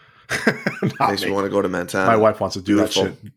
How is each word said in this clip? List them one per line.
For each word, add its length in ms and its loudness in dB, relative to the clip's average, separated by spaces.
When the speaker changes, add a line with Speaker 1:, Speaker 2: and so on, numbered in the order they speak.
Speaker 1:
<laughs> 200 -2
Not 120 2
Speaker 2:
Makes 100 -4
me 60 -4
Speaker 1:
me. 60 -2
Speaker 2:
wanna 160 -2
go 120 2
to 80 0
Montana. 380 -2
Speaker 1:
My 100 6
wife 220 4
wants 160 -4
to 60 -8
do 160 2
Speaker 2:
Beautiful. 260 2
Speaker 1:
that 180 -4
shit. 160 -18